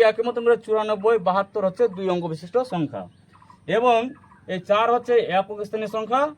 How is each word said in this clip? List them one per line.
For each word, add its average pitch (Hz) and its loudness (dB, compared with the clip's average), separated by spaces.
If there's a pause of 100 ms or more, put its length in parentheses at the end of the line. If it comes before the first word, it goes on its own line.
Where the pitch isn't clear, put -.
একই 220 -2
মতন 233 -4
করে 233 6
চুরানব্বই, 214 0 (100)
বাহাত্তর 190 0
হচ্ছে 185 0 (140)
দুই 190 -4
অঙ্ক 175 -2
বিশিষ্ট 170 -10 (180)
সংখ্যা, 135 -4 (720)
এবং 233 4 (540)
এই 185 -6 (100)
চার 214 4
হচ্ছে 240 -2 (260)
একক 202 -6 (100)
স্থানীয় 214 -6
সংখ্যা 220 0 (160)